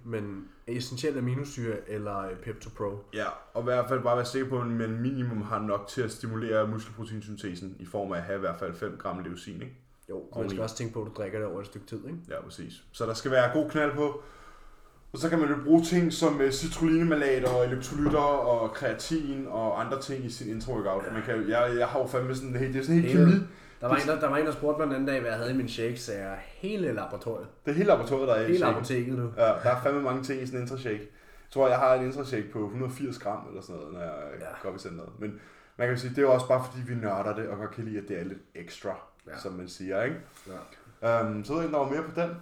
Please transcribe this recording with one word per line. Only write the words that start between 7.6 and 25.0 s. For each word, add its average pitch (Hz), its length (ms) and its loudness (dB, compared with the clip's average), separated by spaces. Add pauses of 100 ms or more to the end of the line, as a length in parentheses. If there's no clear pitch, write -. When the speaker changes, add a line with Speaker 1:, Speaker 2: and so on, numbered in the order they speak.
Speaker 2:
i 90 60 -14
form 98 260 -4
af 87 60 -2
at 85 60 -4
have 98 140 -4
i - 20 -2
hvert 87 200 -2
fald 87 160 -4
fem 92 240 -6
gram 92 240 -6
leucin, 87 380 -10
ikke? 123 140 -14 (340)
Speaker 1:
Jo, 98 60 -8
man 90 160 -10
Speaker 2:
Oveni. 104 180 -4
Speaker 1:
skal 98 140 -4
også 110 120 -6
tænke 113 180 -6
på, 113 80 -4
at 104 60 -6
du 107 60 -12
drikker 107 260 -6
det 107 80 -4
over 92 140 -6
et 104 40 -10
stykke - 220 -16
tid, 110 200 -8
ikke? 170 100 -8 (120)
Speaker 2:
Ja, 73 140 -6
præcis. - 300 -12 (180)
Så 117 140 -4
der 113 80 -2
skal 131 180 -2
være 123 220 6
god 151 160 2
knald 147 260 2
på. 147 260 -2 (920)
Og 123 60 -10
så 165 100 0
kan 165 100 2
man 147 100 4
jo 147 140 4
bruge 165 200 8
ting 175 300 4
som, 147 280 2
øh, 135 100 4
citrullinemalat 156 920 2
og 127 220 4
elektrolytter 147 520 2
og 120 540 4
kreatin 139 760 -2
og 110 360 0
andre 135 160 -4
ting 131 240 -6
i 110 40 -4
sin 110 180 -10 (100)
intra-workout. 101 500 -2
Speaker 1:
Ja. 110 60 -6
Speaker 2:
Man 110 100 -4
kan, 110 260 -2
jeg, 120 280 4
jeg 120 100 4
har 143 120 0
jo 127 80 0
fandme 131 280 -2
sådan, 131 200 -6
hey, 131 120 0
det 127 80 -2
er 135 60 0
sådan 156 200 4
helt 123 120 4
Speaker 1:
Hele 175 180 10
Speaker 2:
kemi. 196 120 6 (380)
Speaker 1:
Der 120 60 -2
var 131 80 4
en, 143 120 2
der, 156 120 2
der 151 100 2
var 143 80 2
en, 156 80 4
der 151 60 0
spurgte 147 280 0
mig 156 80 2
den 135 80 0
anden 135 120 0